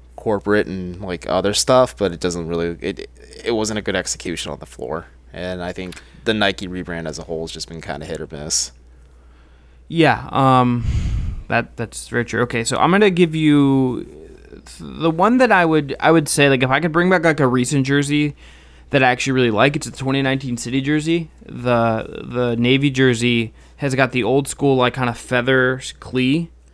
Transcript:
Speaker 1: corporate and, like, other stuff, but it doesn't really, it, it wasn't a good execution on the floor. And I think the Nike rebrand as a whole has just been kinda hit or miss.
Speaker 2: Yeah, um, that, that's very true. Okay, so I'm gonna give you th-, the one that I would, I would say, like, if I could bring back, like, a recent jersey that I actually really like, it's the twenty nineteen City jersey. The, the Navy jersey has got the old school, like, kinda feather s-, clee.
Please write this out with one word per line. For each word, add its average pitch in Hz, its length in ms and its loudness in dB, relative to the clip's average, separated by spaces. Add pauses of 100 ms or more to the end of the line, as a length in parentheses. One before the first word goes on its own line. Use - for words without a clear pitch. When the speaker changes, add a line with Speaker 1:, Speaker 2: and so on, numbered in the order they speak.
(160)
Speaker 1:
corporate 104 520 -2
and, 90 340 -10
like, 92 260 -8
other 95 280 0
stuff, 127 400 2
but 95 160 0
it 82 80 -12
doesn't 85 280 -4
really, 85 340 -4
it, - 280 -8 (340)
it 113 80 -2
wasn't 110 280 -2
a - 20 -8
good 98 140 -4
execution - 560 -6
on 73 80 -10
the - 60 -16
floor. 76 400 -10 (260)
And 90 320 -8
I 90 80 -8
think 92 300 -12 (240)
the 113 80 0
Nike 101 340 0
rebrand 85 400 -8
as 78 120 -10
a 82 40 -14
whole 80 180 -8
has 82 100 -10
just 80 180 -12
been 82 120 -14
kinda 76 240 -10
hit 80 140 -8
or 76 120 -10
miss. 76 400 -6 (1160)
Speaker 2:
Yeah, 139 440 2
um, 127 540 4 (640)
that, 117 280 -2
that's - 300 -10
very 120 180 -2
true. 110 160 -2
Okay, 117 220 -2
so 123 140 -2
I'm 147 120 4
gonna 196 220 6
give 170 240 2
you 139 680 2 (440)
th-, - 140 -20 (160)
the 82 300 -4
one 190 280 2
that 247 140 4
I 180 140 4
would, 156 340 0
I 151 120 4
would 160 160 4
say, 143 220 4
like, 131 140 4
if 127 60 0
I 139 100 2
could 165 120 -2
bring 175 180 2
back, 180 140 4
like, 160 160 2
a 139 80 4
recent 127 380 2
jersey 143 500 0 (540)
that 135 140 0
I 127 80 4
actually 127 220 -2
really 123 180 2
like, 127 240 2
it's 156 140 -6
the - 60 -16
twenty 135 260 -2
nineteen 135 360 -2
City 127 240 -4
jersey. 156 480 -2 (160)
The, 117 840 -2
the 120 300 -2
Navy 135 320 4
jersey 120 640 2 (240)
has 135 180 -2
got 131 160 2
the 123 120 -2
old 139 240 0
school, 135 280 0
like, 123 200 2
kinda 123 180 -2
feather 127 640 0
s-, - 160 -12
clee. 135 560 -2 (240)